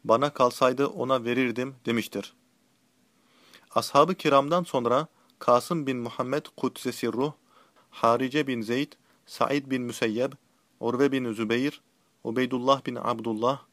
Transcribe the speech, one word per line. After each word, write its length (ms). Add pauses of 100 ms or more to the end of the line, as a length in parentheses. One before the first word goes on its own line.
Bana 300
kalsaydı 520
ona 380
verirdim." 500 (120)
demiştir. 480 (1400)
Ashab-ı 440
kiramdan 500
sonra 420 (320)
Kasım 480
bin 100
Muhammed 500 (100)
Kuddise 360
Sirruh, 400 (580)
Harice 560
bin 160
Zeyd, 300 (340)
Said 440
bin 120
Müseyyeb, 500 (480)
Urve 320
bin 200
Zübeyir, 480 (440)
Ubeydullah 600
bin 140
Abdullah 600 (100)